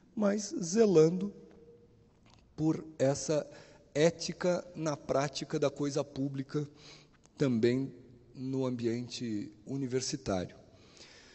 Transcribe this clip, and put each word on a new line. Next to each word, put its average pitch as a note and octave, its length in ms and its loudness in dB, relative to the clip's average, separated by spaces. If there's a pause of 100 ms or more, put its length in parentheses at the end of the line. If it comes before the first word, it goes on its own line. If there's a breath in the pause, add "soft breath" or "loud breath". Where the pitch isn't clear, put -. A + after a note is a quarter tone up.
(160)
mas G#3 460 0
zelando F#3 680 4 (1200)
por D3+ 280 0 (140)
essa C#3 500 0 (460 loud breath)
ética E3+ 800 0
na D#3 220 -2
prática D3 640 -2
da C#3 100 2
coisa C#3+ 340 -2
pública, C#3 640 -6 (680 loud breath)
também B2+ 560 2 (400)
no C3 320 -4
ambiente A#2 880 -4 (140)
universitário. B2+ 920 -4 (800 loud breath)